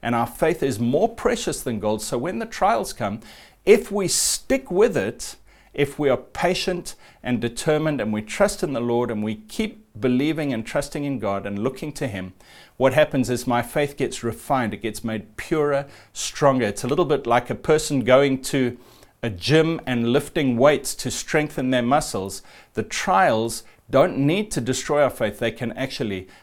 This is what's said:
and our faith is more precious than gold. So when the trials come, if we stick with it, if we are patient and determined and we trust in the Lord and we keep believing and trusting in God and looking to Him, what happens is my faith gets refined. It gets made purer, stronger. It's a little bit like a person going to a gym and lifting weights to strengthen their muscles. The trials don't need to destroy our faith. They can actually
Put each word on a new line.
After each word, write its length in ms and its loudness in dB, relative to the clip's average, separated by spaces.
and 140 -2
our 120 2
faith 360 0
is 180 0
more 260 2
precious 540 -2
than 180 -4
gold. 220 0
So 160 -4
when 220 -4
the 80 -6
trials 480 0
come, 260 -4
if 260 6
we 160 0
stick 640 -2
with 260 4
it, 400 -4
if 240 -2
we 100 2
are 80 4
patient 800 -2
and 200 -2
determined 580 -2
and 100 -4
we 120 -2
trust 400 -2
in 100 -2
the 80 -2
Lord 300 0
and 120 -4
we 260 -4
keep 360 -6
believing 540 0
and 100 -6
trusting 400 -6
in 140 -4
God 260 -4
and 140 -6
looking 340 -4
to 140 -6
Him, 260 -8
what 160 4
happens 340 2
is 180 -2
my 140 2
faith 380 -2
gets 260 -4
refined. 480 -2
It 80 -10
gets 240 -6
made 320 -8
purer, 480 0
stronger. 500 2
It's 200 -2
a 40 -2
little 160 2
bit 220 0
like 240 2
a 40 -4
person 460 2
going 440 6
to 340 0
a 60 -2
gym 560 2
and 260 0
lifting 460 2
weights 380 4
to 160 -6
strengthen 580 -2
their 140 2
muscles. 580 0
The 100 -2
trials 800 0
don't 260 4
need 340 0
to 100 -4
destroy 420 0
our 80 4
faith. 280 -4
They 120 0
can 220 -6
actually 540 -6